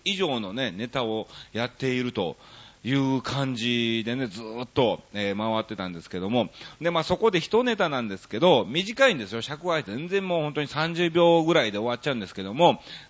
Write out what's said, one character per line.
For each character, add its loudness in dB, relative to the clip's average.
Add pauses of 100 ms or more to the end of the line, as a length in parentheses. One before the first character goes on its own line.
以 -2
上 0
の -6
ね、 -4
ネ -8
タ -2
を -4 (280)
や -2
っ -8
て -4
い 0
る -4
と -2 (480)
い -2
う 0
感 -4
じ 0
で -4
ね、 -4
ず -12
ー -10
っ -20
と、 2 (120)
え -2
ー、 -4
回 -2
っ -8
て -10
た -6
ん -10
で -12
す -20
け -6
ど -4
も。 0 (320)
で、 0
ま 0
あ、 -4
そ 0
こ 4
で 2
一 2
ネ 2
タ 2
な -2
ん -4
で -6
す -20
け -6
ど、 6
短 2
い 4
ん -4
で -6
す -10
よ。 -4
尺 -8
は 0
全 -8
然 -2
も 2
う 0
本 -4
当 -2
に -4
三 -2
十 0
秒 6
ぐ 2
ら 6
い -2
で -4
終 -2
わ 0
っ -6
ち -4
ゃ -2
う -2
ん -4
で -6
す -16
け -8
ど -6
も、 4 (280)